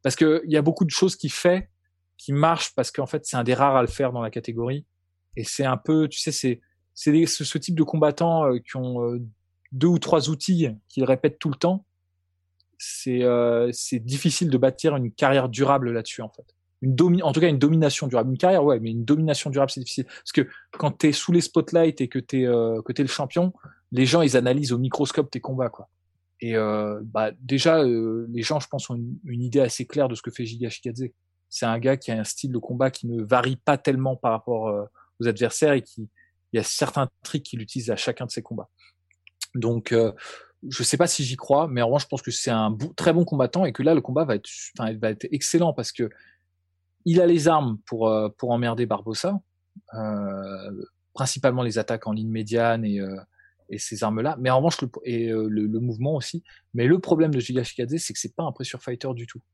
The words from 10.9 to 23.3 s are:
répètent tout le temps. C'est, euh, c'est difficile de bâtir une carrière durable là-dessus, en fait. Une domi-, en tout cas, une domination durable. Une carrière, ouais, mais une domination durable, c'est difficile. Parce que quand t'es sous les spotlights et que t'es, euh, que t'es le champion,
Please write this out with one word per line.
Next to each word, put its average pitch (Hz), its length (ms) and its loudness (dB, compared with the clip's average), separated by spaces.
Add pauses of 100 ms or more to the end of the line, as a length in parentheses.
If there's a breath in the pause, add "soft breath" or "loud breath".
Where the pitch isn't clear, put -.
répètent 131 340 2
tout 160 100 -2
le 135 60 -4
temps. 190 300 0 (920)
C'est, - 460 -4
euh, 120 480 4
c'est - 280 -6
difficile 143 500 0
de 135 80 4
bâtir 139 400 2
une 120 160 -2
carrière 135 340 4
durable 131 440 2
là-dessus, 117 300 -6
en 110 80 -10
fait. - 140 -20 (380)
Une 131 120 0
domi-, 175 300 4
en 147 80 2
tout 156 80 0
cas, 170 80 6
une 147 100 4
domination 147 500 2
durable. 123 240 0
Une 127 60 -2
carrière, 180 280 4
ouais, 127 160 4
mais 113 100 -4
une 113 140 -4
domination 151 440 2
durable, 139 220 0
c'est - 80 -8
difficile. 123 260 -8
Parce - 280 -16
que 139 140 2 (300 loud breath)
quand 147 140 -2
t'es 151 220 2
sous - 180 -2
les 170 100 6
spotlights 165 600 2
et 123 80 -2
que 131 100 -4
t'es, 127 260 -2
euh, 117 360 2
que - 100 -8
t'es 143 100 -2
le 135 80 0
champion, 170 440 0 (400 loud breath)